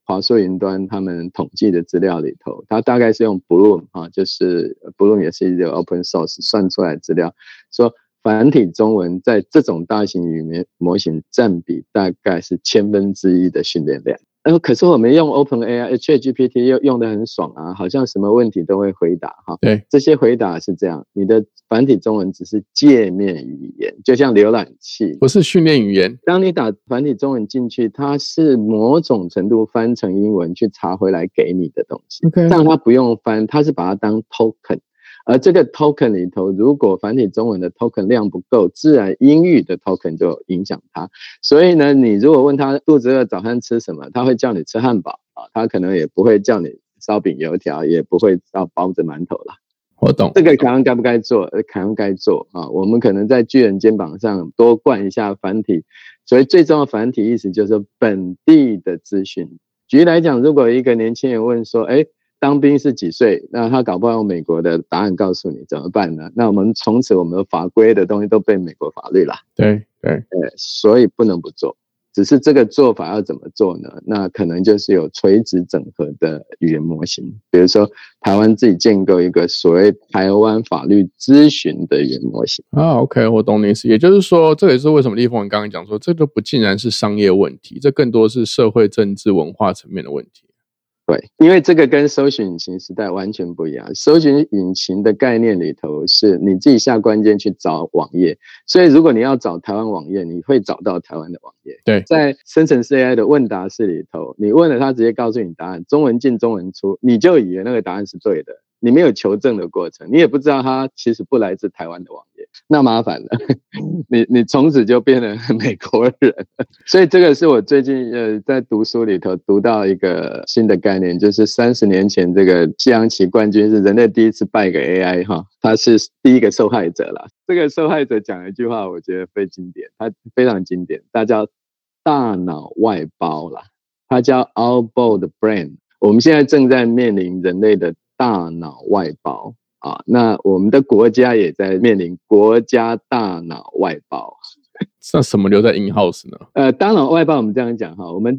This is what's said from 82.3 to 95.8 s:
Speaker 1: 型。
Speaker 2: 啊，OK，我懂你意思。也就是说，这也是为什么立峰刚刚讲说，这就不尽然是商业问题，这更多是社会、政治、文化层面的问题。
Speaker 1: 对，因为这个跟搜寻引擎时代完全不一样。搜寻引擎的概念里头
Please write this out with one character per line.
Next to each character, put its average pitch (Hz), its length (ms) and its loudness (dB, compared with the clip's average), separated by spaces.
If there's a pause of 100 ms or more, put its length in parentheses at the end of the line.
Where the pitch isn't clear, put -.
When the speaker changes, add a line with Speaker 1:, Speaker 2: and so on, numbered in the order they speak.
Speaker 1:
型。 - 240 -10
Speaker 2:
啊， 147 300 2
OK， 120 260 0
我 113 160 2
懂 107 180 0
你 101 100 2
意 107 40 2
思。 117 140 -4
也 110 100 4
就 175 140 6
是 202 80 6
说， 165 340 4
这 180 160 4
也 127 80 4
是 143 120 -2
为 151 120 4
什 131 60 -2
么 104 80 -4
立 120 100 2
峰 113 220 -4
刚 104 120 -4
刚 104 80 -8
讲 87 180 -12
说， 107 120 -6
这 175 160 -4
就 160 100 0
不 143 160 -4
尽 123 200 -4
然 104 180 0
是 120 100 -6
商 104 280 -2
业 104 160 2
问 90 260 0
题， - 220 -20
这 139 100 0
更 135 220 -2
多 110 160 4
是 113 180 -4
社 117 240 0
会、 110 160 2
政 101 300 -2
治、 101 160 -2
文 85 200 -2
化 95 200 -2
层 - 180 -18
面 90 140 -10
的 69 80 -14
问 69 140 -8
题。 - 180 -20 (640)
Speaker 1:
对， - 160 0 (140)
因 160 140 8
为 185 100 6
这 170 140 4
个 156 120 6
跟 143 220 2
搜 143 220 0
寻 117 160 -4
引 87 120 -10
擎 90 220 -12
时 - 140 -18
代 101 160 -6
完 95 200 -6
全 87 240 -10
不 80 120 -6
一 76 60 -8
样。 58 220 -12
搜 151 240 4
寻 147 200 2 (140)
引 95 200 -2
擎 92 300 -6
的 107 100 2
概 120 240 -2
念 113 240 0
里 80 140 -4
头 76 320 -8